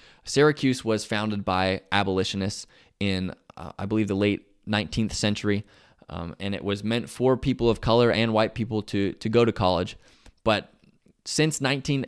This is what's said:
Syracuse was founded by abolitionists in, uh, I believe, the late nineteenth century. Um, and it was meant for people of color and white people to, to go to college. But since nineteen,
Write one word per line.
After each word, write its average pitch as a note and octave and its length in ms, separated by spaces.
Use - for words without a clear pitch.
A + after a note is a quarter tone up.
Syracuse C#3 600
was A2 200
founded G#2+ 400
by F#2 380
abolitionists G2 760
in, F#2+ 340
uh, - 220
I G2+ 80
believe, G#2+ 220
the G2 80
late G2+ 260
nineteenth G#2 460
century. G#2 520
Um, E2+ 320
and G2+ 160
it - 80
was G2+ 180
meant A2+ 260
for B2+ 280
people B2 340
of A2 100
color A#2 300
and A2 220
white A2 240
people G#2+ 260
to, G2 300
to - 160
go A#2+ 160
to A2+ 80
college. F#2 440
But G#2 300
since D#3 360
nineteen, C#3 480